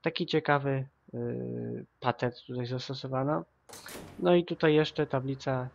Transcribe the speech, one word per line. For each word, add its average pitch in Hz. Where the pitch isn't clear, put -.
Taki 165
ciekawy, 139
y, 120
patent 123
tutaj 123
zastosowano. 131
No 175
i 175
tutaj 165
jeszcze 151
tablica 131